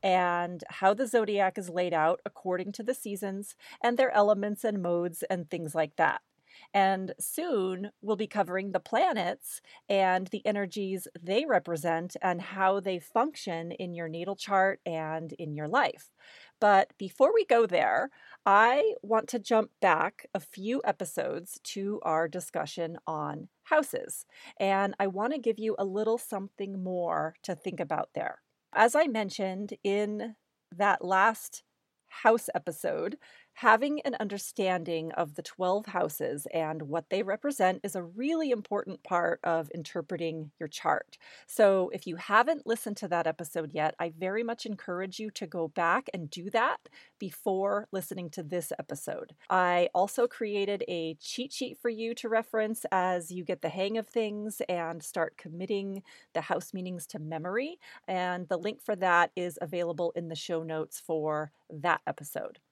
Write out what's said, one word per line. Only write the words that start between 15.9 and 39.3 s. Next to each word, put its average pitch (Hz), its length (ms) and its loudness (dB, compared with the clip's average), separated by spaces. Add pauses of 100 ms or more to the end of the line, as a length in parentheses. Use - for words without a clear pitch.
But 202 380 8
before 262 360 4
we 440 100 6
go 233 220 6
there, 165 440 2 (340)
I 233 580 6
want 220 260 0
to 240 100 -4
jump 220 320 2 (100)
back 165 540 2
a 190 60 -2
few 226 440 -4
episodes 170 800 -4
to 202 380 -6
our 160 260 0
discussion 165 800 -6
on 151 420 -6 (160)
houses. - 600 0 (340)
And 196 420 2
I 202 60 2
want 202 260 -2
to 311 60 -2
give 226 200 0
you 220 200 -2
a 202 60 0
little 214 340 0
something 196 640 -6
more 170 600 -2
to 185 120 -6
think 165 260 -8
about 151 340 -2
there. - 280 -6 (300)
As 220 220 6
I 311 120 6
mentioned 202 680 -4 (100)
in 208 520 -2 (380)
that 202 280 2
last 190 600 2 (460)
house - 460 4
episode, 165 640 -2 (440)
having 247 420 6
an 254 180 -2
understanding 185 920 -2
of 151 220 -2
the 170 80 -8
twelve 185 440 -2
houses 147 680 -2
and 160 300 -2
what 156 260 -4
they 196 140 0
represent 196 600 0
is 202 140 -6
a 180 60 -4
really 269 480 -2
important 208 520 -4
part 175 400 0